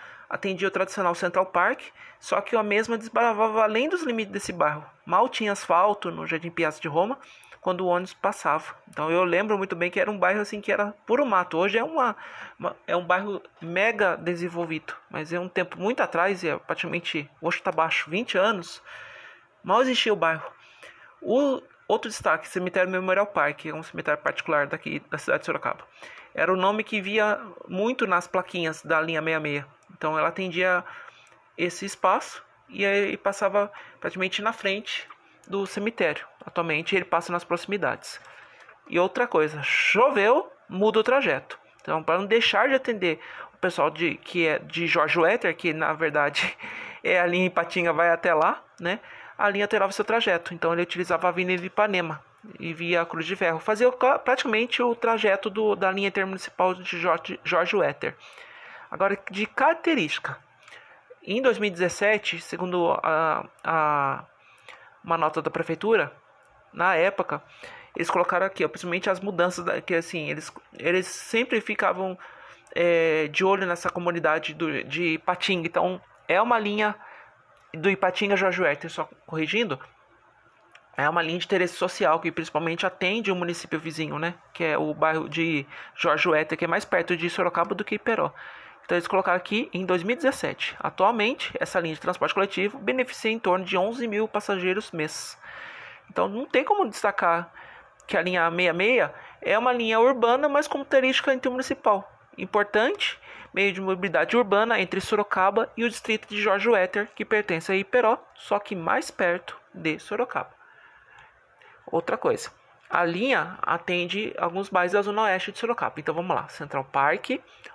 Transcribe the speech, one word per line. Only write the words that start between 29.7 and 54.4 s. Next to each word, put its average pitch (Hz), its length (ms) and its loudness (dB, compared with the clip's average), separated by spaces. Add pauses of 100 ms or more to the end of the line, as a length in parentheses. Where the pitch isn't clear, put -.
Então, 156 260 -4
ela 156 120 2
atendia 180 560 0 (720)
esse 175 280 -4
espaço - 600 0 (240)
e - 180 -2
aí 202 300 2
passava 202 560 0 (260)
praticamente 185 420 -4
na 214 120 0
frente - 560 -4 (400)
do 196 180 -2
cemitério. 196 580 -2 (220)
Atualmente, 170 480 -2
ele 185 100 2
passa 170 280 -2
nas 175 100 -2
proximidades. 175 800 -4 (640)
E - 120 -2
outra 190 280 2
coisa, 156 360 0
choveu, 240 880 4 (160)
muda 208 320 2
o - 20 6
trajeto. 214 560 2 (220)
Então, 160 220 -4
para 160 160 2
não 196 80 -4
deixar 226 420 4
de 277 60 2
atender 202 440 0 (360)
o - 40 -20
pessoal 170 320 0
de, 156 260 -2
que 170 300 -2
é 151 140 2
de 165 260 -6
Jorge 160 320 2
Wetter, 175 380 2
que, 170 160 -2
na 156 220 0
verdade, 151 600 0 (200)
<laughs> - 260 -16
é 180 160 4
a 175 80 4
linha 180 200 2
Ipatinga, 170 460 0
vai 165 180 4
até 165 220 2
lá, 165 300 2 (160)
né? 180 220 -4 (360)
A 208 120 2
linha 202 180 0
alterava 196 260 2
seu - 120 -2
trajeto. 214 480 0
Então, 165 200 0
ele 170 100 2
utilizava 175 460 0
a - 20 0
Avenida 180 340 -2
Ipanema 185 560 0 (380)
e 165 140 -6
via 170 300 0
a 170 40 -2
Cruz 165 180 -6
de 185 120 -4
Ferro. 165 240 0
Fazia 214 280 4
o 247 40 0
ca-, 254 260 4
praticamente 240 640 0